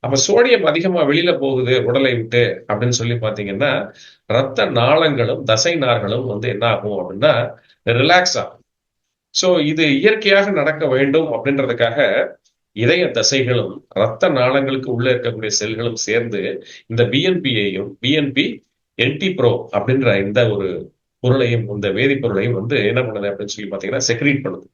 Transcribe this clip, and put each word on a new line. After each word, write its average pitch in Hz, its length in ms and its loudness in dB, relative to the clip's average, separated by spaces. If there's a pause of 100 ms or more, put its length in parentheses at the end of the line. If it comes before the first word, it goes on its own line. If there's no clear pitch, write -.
அப்ப 131 180 -2
சோடியம் 233 460 4
அதிகமா 170 380 2
வெளியில 160 360 2
போகுது 127 360 0 (100)
உடலை 127 300 2
விட்டு 117 280 0 (220)
அப்படின்னு 117 320 -2
சொல்லி 117 180 -2
பாத்தீங்கன்னா, 107 560 -4 (600)
ரத்த 135 400 0
நாளங்களும் 135 760 2
தசை 113 320 2
நார்களும் 117 500 0
வந்து 104 220 -4
என்ன 101 180 -2
ஆகும் 104 320 -2
அப்படின்னா, 95 340 0 (540)
ரிலாக்ஸ் 165 500 4
ஆகும். - 240 -8 (760)
So, 185 140 0 (120)
இது 156 240 0 (100)
இயற்கையாக 202 560 2
நடக்க 151 360 0
வேண்டும் 139 460 2
அப்படின்றதுக்காக 120 680 0 (800)
இதய 156 300 2
தசைகளும் 120 680 0 (160)
ரத்த 113 380 0
நாளங்களுக்கு 131 600 0
உள்ள 117 180 -2
இருக்கக்கூடிய 110 440 -2
செல்களும் 110 460 -4
சேர்ந்து 110 420 -2 (460)
இந்த 117 200 0
பி 127 160 0
என் 180 180 0
பி-யையும், 101 580 -2
பி 131 140 -2
என் 143 200 0
பி 131 140 0 (520)
என் 135 180 0
டி 185 180 -4
ப்ரோ 117 180 2 (200)
அப்படின்ற 123 360 0 (120)
இந்த 104 280 0
ஒரு 98 200 -2 (540)
பொருளையும், 120 460 2
இந்த 104 200 -4
வேதிப்பொருளையும் 113 680 0
வந்து 117 280 -2
என்ன 117 160 0
பண்ணுது 104 280 -4
அப்படின்னு 98 260 -8
சொல்லி 101 160 -12
பாத்தீங்கன்னா, 98 360 -6
செக்ரீட் 135 360 0
பண்ணுது. 95 320 -10